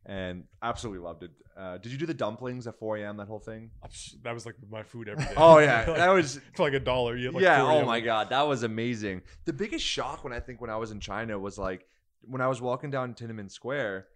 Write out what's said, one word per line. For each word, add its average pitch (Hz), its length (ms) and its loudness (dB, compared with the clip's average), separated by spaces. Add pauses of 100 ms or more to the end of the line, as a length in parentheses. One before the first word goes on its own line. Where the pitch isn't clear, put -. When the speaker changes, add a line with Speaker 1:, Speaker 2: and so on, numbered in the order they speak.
Speaker 1:
and 92 380 -8 (180)
absolutely 113 420 -6
loved 82 180 -12
it. 87 80 -16 (260)
Uh, 92 220 -10
did 113 140 -12
you 135 60 -8
do 165 80 -4
the 160 80 -4
dumplings 123 520 -6
at 113 120 -12
four 110 180 -4
A 104 80 -8
M, 104 140 -10
that 101 100 -12
whole 107 100 -10
thing? 113 320 -16 (120)
Speaker 2:
I'm - 80 -18
s-, - 320 -18
that 120 100 -6
was, 120 140 -10
like, 113 100 -14 (140)
my 107 120 -10
food 113 280 -14
every 135 140 -4
day. - 120 -6
Speaker 1:
Oh, 160 220 12
yeah. 131 260 6
Speaker 2:
<laughs> - 40 -2
Like, 165 100 0
Speaker 1:
That 175 100 6
was 151 320 2 (140)
Speaker 2:
for, - 80 0
like, 147 100 2
a 135 80 0
dollar. 123 360 0
You 123 100 -4
had, 127 80 -6
like, 175 80 2
Speaker 1:
Yeah, 165 200 8
Speaker 2:
four 139 100 4
A 156 40 6
M. 143 80 6
Speaker 1:
oh - 20 0
my 117 140 2
God. 110 300 0
That 131 180 2
was 135 140 0
amazing. 110 600 -4 (220)
The 165 80 -4
biggest 214 320 -6
shock 135 400 -4
when 127 80 -8
I 120 80 -8
think 117 200 -14
when 120 100 -8
I 107 60 -4
was 110 140 -6
in 107 100 -10
China 107 380 -6
was, 98 200 -8
like, 95 280 -6 (360)
when 127 180 -8
I 127 80 2
was 123 140 -2
walking 127 280 -4
down 127 240 -6
Tiananmen 110 360 -12
Square 113 640 -6